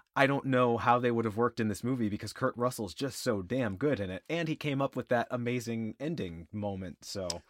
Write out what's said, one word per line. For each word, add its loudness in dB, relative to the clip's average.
I 8
don't 0
know 6
how 6
they 2
would 2
have 0
worked 2
in 2
this -4
movie 0
because -6
Kurt 0
Russell's -2
just -6
so 0
damn -2
good 0
in -4
it. -8
And -2
he -2
came -2
up -2
with -4
that 2
amazing -2
ending -6
moment, -6
so. -6